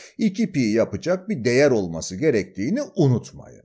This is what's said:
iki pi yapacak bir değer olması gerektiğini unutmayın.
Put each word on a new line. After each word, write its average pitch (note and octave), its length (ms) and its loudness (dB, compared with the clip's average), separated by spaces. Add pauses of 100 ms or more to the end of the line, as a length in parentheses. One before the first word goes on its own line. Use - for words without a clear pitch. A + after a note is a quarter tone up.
(180)
iki G#3+ 340 -2
pi D3 80 -2
yapacak A2+ 720 0
bir C3+ 160 -4
değer C3 260 4
olması F#2 440 -4
gerektiğini B2+ 640 -2 (140)
unutmayın. D#2 680 0